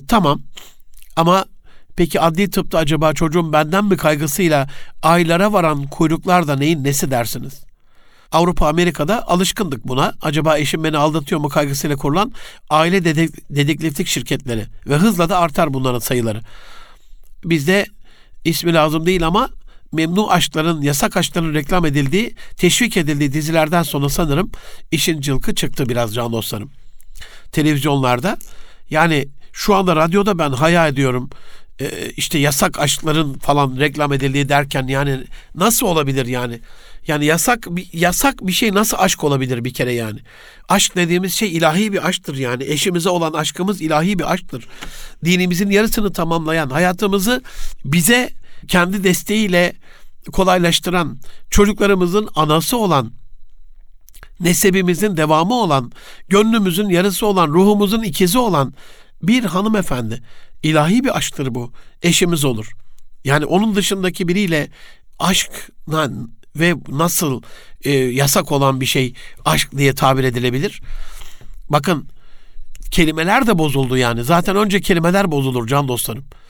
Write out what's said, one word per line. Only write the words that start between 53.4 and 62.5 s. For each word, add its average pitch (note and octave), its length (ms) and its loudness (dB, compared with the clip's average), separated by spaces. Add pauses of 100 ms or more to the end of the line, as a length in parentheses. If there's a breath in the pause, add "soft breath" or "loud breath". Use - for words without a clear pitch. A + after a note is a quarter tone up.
nesebimizin F3+ 760 2
devamı D#3+ 380 2
olan, D3+ 380 0 (360 loud breath)
gönlümüzün G#3 600 2
yarısı F#3 380 2
olan, F#3 220 4
ruhumuzun G#3 540 4
ikizi F#3+ 360 2
olan D3+ 360 2 (480 soft breath)
bir A3 220 2
hanımefendi. E3+ 800 -2 (400 soft breath)
İlahi D#3 420 4
bir - 120 0
aşktır C3 380 -4
bu. A#2+ 180 -8 (300 soft breath)
Eşimiz E3+ 420 2
olur. A2+ 260 -2 (540)